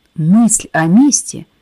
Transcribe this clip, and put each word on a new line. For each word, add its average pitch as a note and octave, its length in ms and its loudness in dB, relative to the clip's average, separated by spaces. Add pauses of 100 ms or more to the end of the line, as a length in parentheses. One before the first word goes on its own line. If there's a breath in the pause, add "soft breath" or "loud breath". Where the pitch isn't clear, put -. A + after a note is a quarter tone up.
(140)
Мысль G#3 580 0
о D#3+ 140 -2
мести A#3 600 0 (160)